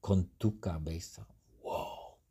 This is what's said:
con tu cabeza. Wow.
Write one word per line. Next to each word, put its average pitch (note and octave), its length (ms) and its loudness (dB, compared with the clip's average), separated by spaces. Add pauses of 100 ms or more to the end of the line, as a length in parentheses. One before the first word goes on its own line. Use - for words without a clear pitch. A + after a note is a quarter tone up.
con F#2 300 4
tu - 280 0
cabeza. E2 680 -6 (340)
Wow. - 560 -6 (120)